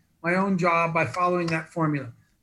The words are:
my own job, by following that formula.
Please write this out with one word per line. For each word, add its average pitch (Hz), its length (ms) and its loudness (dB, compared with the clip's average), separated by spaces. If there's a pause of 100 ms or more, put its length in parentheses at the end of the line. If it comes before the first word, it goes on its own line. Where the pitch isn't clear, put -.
(220)
my 170 140 0
own 196 220 2
job, 170 360 2
by 160 120 2
following 180 420 0
that 160 220 -4
formula. 147 380 -2 (340)